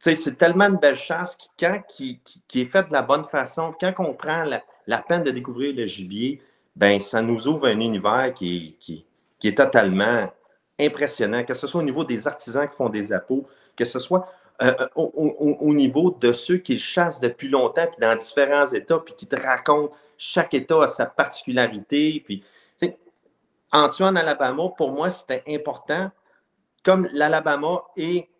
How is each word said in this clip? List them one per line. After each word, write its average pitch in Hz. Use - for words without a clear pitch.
tu 170
sais, 160
c'est 147
tellement 175
une 196
belle 143
chasse 170
qui, -
quand, 185
qui, 127
qui, -
qui 127
est 123
faite 185
de 156
la 143
bonne 139
façon, 151
quand 185
on 165
prend 156
la, 131
la 113
peine 170
de 143
découvrir 123
le 123
gibier, 101
ben, 101
ça 113
nous 117
ouvre 147
un 107
univers 113
qui, 87
qui, -
qui 107
est 101
totalement 107
impressionnant, 139
que 123
ce 135
soit 170
au 160
niveau 147
des 123
artisans 139
qui -
font 120
des 104
appos, 135
que 120
ce -
soit, 185
euh, 127
au, 160
au, 151
au, 147
au 151
niveau 147
de 120
ceux 175
qui 135
chassent -
depuis 123
longtemps, 135
puis 165
dans 113
différents 143
États, 135
puis -
qui -
te 139
racontent, 147
chaque -
État 151
a 139
sa 120
particularité. 127
Puis, 98
tu 175
sais, 180
en 147
tuant 190
en 190
Alabama, 147
pour 139
moi, 147
c'était 131
important. 151
Comme 185
l'Alabama 156
et 170